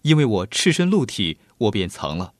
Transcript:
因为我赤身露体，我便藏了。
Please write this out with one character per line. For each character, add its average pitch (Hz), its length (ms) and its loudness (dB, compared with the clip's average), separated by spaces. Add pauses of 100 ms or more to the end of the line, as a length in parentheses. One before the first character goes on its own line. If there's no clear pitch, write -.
因 151 140 4
为 151 80 4
我 101 220 0
赤 - 260 0
身 175 160 0
露 185 180 2
体， 92 320 -4 (200)
我 110 120 2
便 95 180 -2
藏 76 280 -8
了。 90 240 -8